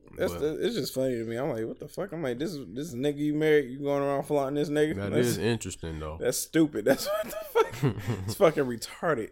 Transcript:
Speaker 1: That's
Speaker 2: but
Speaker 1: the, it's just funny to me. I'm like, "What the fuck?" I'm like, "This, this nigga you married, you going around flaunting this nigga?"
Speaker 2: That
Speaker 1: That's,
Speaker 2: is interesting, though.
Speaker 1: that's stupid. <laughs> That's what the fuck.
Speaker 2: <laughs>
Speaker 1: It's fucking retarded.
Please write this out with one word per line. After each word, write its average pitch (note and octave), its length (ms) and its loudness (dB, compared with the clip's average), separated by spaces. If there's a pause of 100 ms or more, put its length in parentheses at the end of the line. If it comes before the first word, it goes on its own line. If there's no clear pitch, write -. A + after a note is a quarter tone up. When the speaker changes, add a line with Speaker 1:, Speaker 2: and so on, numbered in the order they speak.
(160)
Speaker 1:
That's - 160 0
Speaker 2:
but - 80 -6
Speaker 1:
the, D3+ 260 -2
it's A#3 80 -2
just D3 180 -4
funny C3 240 0
to A2+ 80 -4
me. A2+ 120 -4
I'm C3+ 140 -2
like, A2+ 160 -4
"What - 120 -10
the - 100 -12
fuck?" F#3 240 -8
I'm D#3 100 -6
like, B2 180 -2
"This, E3 160 -4 (180)
this C#3+ 200 -8
nigga C#3+ 240 0
you D3 160 0
married, D3+ 360 4
you C3+ 80 -10
going C#3+ 240 0
around C#3 220 0
flaunting C#3+ 320 0
this D3 140 2
nigga?" D3+ 260 2
Speaker 2:
That G2 160 -4
Speaker 1:
That's, B2 160 4
Speaker 2:
is A2 100 0
interesting, F2+ 600 -2
though. D#2 200 -8
Speaker 1:
that's B2 180 0
stupid. D#3 460 2
<laughs> C3 60 8
That's - 160 2
what D#5+ 180 -2
the - 60 -10 (220)
fuck. D#3 420 4 (160)
Speaker 2:
<laughs> F#2+ 160 -4
Speaker 1:
It's G#2+ 80 -4
fucking D#3+ 300 4
retarded. B2 680 -4